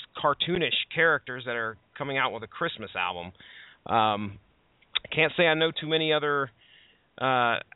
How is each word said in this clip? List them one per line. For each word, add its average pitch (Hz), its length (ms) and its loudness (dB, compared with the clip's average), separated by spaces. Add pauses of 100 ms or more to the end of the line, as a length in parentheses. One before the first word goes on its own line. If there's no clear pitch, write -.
(220)
cartoonish 156 520 0 (220)
characters 147 500 2
that 120 100 -4
are 110 220 -4 (180)
coming 139 220 -4
out 123 160 0
with 110 80 -8
a 110 60 -14
Christmas 113 500 -6
album. 90 340 -4 (540)
Um, 104 540 0 (680)
I - 100 -8
can't 156 220 4
say 175 80 6
I 156 80 6
know 160 180 2
too 156 160 -8
many 156 240 2
other. 143 380 0 (720)
Uh, 123 380 2 (160)